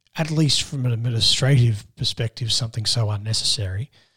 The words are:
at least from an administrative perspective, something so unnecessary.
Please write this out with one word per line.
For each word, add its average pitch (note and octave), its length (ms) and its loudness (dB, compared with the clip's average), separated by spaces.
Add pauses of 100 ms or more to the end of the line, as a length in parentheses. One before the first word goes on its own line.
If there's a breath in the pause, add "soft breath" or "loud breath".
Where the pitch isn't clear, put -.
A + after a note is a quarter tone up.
(160)
at D#3+ 140 -2
least D#3 320 2
from C3 240 -4
an B2 60 0
administrative A#2 920 2 (100)
perspective, A2+ 560 -4
something A2+ 340 -4
so A2 240 0
unnecessary. G#2 800 -4 (260 soft breath)